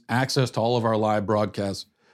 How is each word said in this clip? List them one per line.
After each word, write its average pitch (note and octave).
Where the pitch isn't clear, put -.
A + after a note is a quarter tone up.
access B2+
to A2
all A#2+
of A2+
our A2+
live G#2+
broadcasts G2+